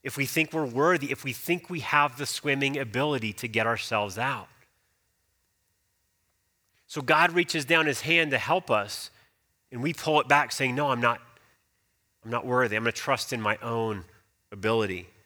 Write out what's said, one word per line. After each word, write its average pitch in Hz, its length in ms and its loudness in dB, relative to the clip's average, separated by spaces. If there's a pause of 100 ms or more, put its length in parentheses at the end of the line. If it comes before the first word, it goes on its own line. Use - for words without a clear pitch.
if 139 160 -6
we 135 80 0
think 160 260 0
we're 160 140 0
worthy, 143 440 2
if - 140 -6
we 131 80 -6
think - 380 -4
we 170 100 -4
have 143 380 2
the 143 80 -6
swimming 139 500 -2
ability 127 580 -2
to 123 140 -10
get 110 180 0
ourselves 104 520 -2
out. 123 300 -6 (2500)
So - 140 -8
God 160 320 4
reaches 170 320 0
down 160 220 4
his 139 160 -2
hand 160 300 2
to 123 60 0
help 170 320 0
us, 101 400 -2 (600)
and 123 100 -8
we 156 120 -2
pull 151 260 2
it 127 80 -2
back 143 240 4
saying, 127 220 -2
"No, 143 160 0
I'm 120 100 0
not, 117 220 2 (1000)
I'm 113 60 -12
not 117 160 -4
worthy. 123 300 2
I'm 113 80 0
gonna 117 80 2
trust - 420 -2
in 113 80 -4
my 107 160 0
own 113 480 -4 (440)
ability. 101 600 -2 (160)